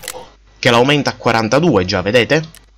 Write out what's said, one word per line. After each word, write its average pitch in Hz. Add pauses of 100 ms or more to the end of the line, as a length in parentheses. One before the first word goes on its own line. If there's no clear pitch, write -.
(580)
che 127
l'aumenta 127
a 117
quarantadue 113
già, 95
vedete? 120 (360)